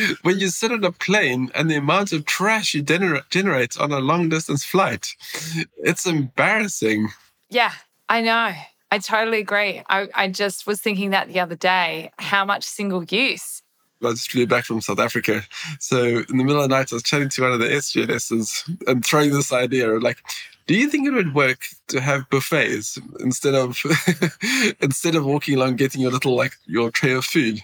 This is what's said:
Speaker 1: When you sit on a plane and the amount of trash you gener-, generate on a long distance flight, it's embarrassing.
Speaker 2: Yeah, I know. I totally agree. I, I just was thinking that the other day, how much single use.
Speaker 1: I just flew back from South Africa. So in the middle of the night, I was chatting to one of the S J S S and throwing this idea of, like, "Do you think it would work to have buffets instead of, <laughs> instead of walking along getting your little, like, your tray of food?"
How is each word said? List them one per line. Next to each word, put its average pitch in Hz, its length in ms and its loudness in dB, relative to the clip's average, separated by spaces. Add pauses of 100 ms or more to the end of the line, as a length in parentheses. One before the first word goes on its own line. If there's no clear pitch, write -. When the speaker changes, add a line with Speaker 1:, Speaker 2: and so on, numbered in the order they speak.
(200)
Speaker 1:
When 185 180 2
you 190 100 0
sit 226 220 -2
on 226 140 -2
a 175 80 0
plane 131 600 0
and 160 160 2
the 151 60 2
amount 160 360 0
of 156 140 -4
trash 208 480 0
you 147 80 -2
gener-, 156 480 0
generate 165 480 0
on 147 120 0
a 143 100 0
long 160 280 2
distance 156 380 -2
flight, 165 420 0 (720)
it's - 260 0
embarrassing. 147 1040 0 (400)
Speaker 2:
Yeah, 233 240 0 (380)
I 226 100 2
know. 226 320 2 (380)
I 208 80 2
totally 220 400 0
agree. 202 500 -2
I, 196 260 0
I 196 140 0
just 196 380 -4
was 202 160 -4
thinking 202 280 -2
that 190 180 0
the 180 120 -2
other 170 160 -4
day, 175 600 0
how 196 260 0
much 202 200 -2
single 185 400 -4
use. - 580 -2 (420)
Speaker 1:
I 120 60 2
just 117 200 -6
flew 123 160 2
back 120 200 2
from 113 160 -4
South 101 160 -2
Africa. 113 440 0 (360)
So 127 240 0 (260)
in 127 80 -2
the 131 80 4
middle 147 160 4
of 139 80 2
the 131 80 4
night, 135 160 0
I 117 40 -4
was 120 60 -6
chatting 143 280 0
to 131 120 -2
one 127 100 4
of 120 80 0
the 117 120 2
S 139 200 0
J 117 100 2
S 113 280 -2
S 113 400 -2 (160)
and 123 200 2
throwing 147 240 4
this 143 220 0
idea 123 360 2
of, 110 140 2
like, 123 160 0 (480)
"Do - 80 2
you 247 140 4
think 294 180 0
it 285 60 2
would 175 240 0
work 131 320 2 (180)
to 139 140 -2
have 135 280 0
buffets 117 720 0 (220)
instead 131 340 0
of, 127 260 0 (520)
<laughs> 247 480 0
instead 160 340 0
of 156 100 2
walking 143 300 0
along 131 220 2
getting 135 240 0
your 127 100 2
little, 127 240 0
like, 123 200 0 (120)
your 117 240 0
tray 170 220 2
of 151 120 0
food?" 113 400 0